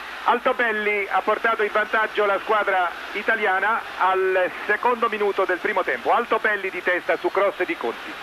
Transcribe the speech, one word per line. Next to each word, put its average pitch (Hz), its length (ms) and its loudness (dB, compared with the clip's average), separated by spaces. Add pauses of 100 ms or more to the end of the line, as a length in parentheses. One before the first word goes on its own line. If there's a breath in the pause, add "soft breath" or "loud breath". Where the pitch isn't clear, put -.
(240)
Altobelli 214 840 0
ha 185 120 2
portato 220 400 0
in 208 100 0
vantaggio 214 540 0
la 196 140 2
squadra 196 500 2 (220)
italiana 208 680 0 (160)
al 185 540 2 (160)
secondo 226 420 2
minuto 202 380 0
del 180 100 0
primo 196 260 0
tempo. 135 300 0
Altobelli 214 560 2
di 180 140 -8
testa 175 340 0
su 165 140 -2
cross 190 320 0
di 170 160 -2
Conti. 117 340 -6 (100)